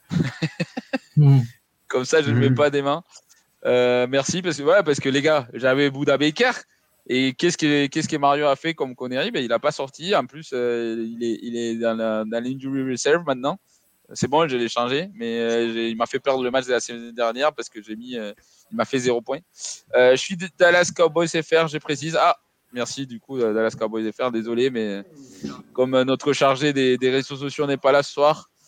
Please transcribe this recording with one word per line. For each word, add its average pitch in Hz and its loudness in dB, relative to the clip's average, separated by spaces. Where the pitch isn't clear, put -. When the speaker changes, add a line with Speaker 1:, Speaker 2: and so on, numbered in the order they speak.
Speaker 1:
<laughs> - -6
Speaker 2:
Hmm. 139 8
Speaker 1:
Comme 127 -2
ça, 156 4
je 135 0
le 117 2
mets 139 4
Speaker 3:
Hmm. 127 4
Speaker 1:
pas 147 4
demain. 143 -2
Euh, 123 4
merci 135 -2
parce 170 -2
que, 139 -8
ouais, 175 6
parce 147 0
que 143 0
les 139 2
gars, 147 2
j'avais 131 2
Bouda 139 0
Baker. 151 2
Et 131 0
qu'est-ce 170 0
que, 147 2
qu'est-ce 156 -4
que - -4
Mario 143 2
a 139 4
fait 165 -6
comme 131 -6
connerie ? 127 -4
Ben, 175 -4
il 117 -4
a 117 0
pas 147 0
sorti. 156 -6
En 139 2
plus, 151 -16
euh, 120 -2
il 117 -10
est, 117 -2
il 117 -8
est 117 -4
dans 113 -2
la, 110 -2
dans 113 -4
l'injury 135 -6
reserve 151 0
maintenant. 139 -4
C'est 123 -4
bon, 156 4
je 131 -2
l'ai 120 0
changé, 131 -2
mais, 117 -6
euh, 117 0
j'ai, 113 -2
il 113 -6
m'a 120 0
fait 131 -6
perdre 131 0
le 123 -2
match 131 0
de 127 -4
la 120 2
semaine 120 -10
dernière 120 -2
parce 117 -10
que 110 -16
j'ai 110 -12
mis, 123 -12
euh, 107 -8
il 110 -6
m'a 113 0
fait 135 -2
zéro 123 0
point. 135 -8
Euh, 127 8
je 131 4
suis 190 -8
de 180 -8
Dallas 175 4
Cowboys 165 2
F 160 -4
R, 160 4
je 151 -6
précise. 151 -4
Ah, 165 4
merci 123 -6
du 120 -14
coup, 135 -10
euh, 113 2
Dallas 110 0
Cowboys 110 -4
F - -14
R, 127 0
désolé, 117 -2
mais 107 -4
comme, 127 0
euh, 127 4
notre 131 0
chargé 135 2
des, 131 2
des 127 2
réseaux 135 -2
sociaux 139 -4
n'est 139 0
pas 135 4
là 143 6
ce - -10
soir, 147 0